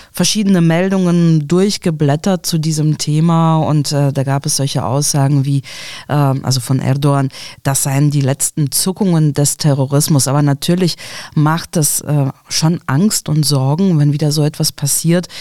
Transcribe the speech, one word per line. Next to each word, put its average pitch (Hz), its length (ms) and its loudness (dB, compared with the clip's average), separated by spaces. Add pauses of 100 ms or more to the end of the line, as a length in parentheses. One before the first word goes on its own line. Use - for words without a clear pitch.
(120)
verschiedene 196 480 2
Meldungen 170 880 2
durchgeblättert 175 960 0
zu 165 120 -2
diesem 151 400 0
Thema 160 600 2
und, 147 340 0
äh, 143 200 0
da 139 100 -2
gab 139 220 -2
es 151 120 -2
solche 139 280 -2
Aussagen 135 600 0
wie, 139 180 0 (460)
äh, - 40 -2
also 135 480 0
von 127 180 -2
Erdogan, 139 520 0 (320)
das 135 200 -2
seien 143 280 2
die 147 100 0
letzten 139 500 -2
Zuckungen 170 640 0
des 147 220 0
Terrorismus. 143 720 0
Aber 143 140 2
natürlich 170 540 0 (380)
macht 156 420 0
das, 151 240 0
äh, 143 260 0 (220)
schon 165 380 0
Angst 175 420 0
und 156 160 0
Sorgen, 147 540 2
wenn 147 140 4
wieder 147 200 0
so 151 100 0
etwas 151 300 -2
passiert. 165 560 -2 (120)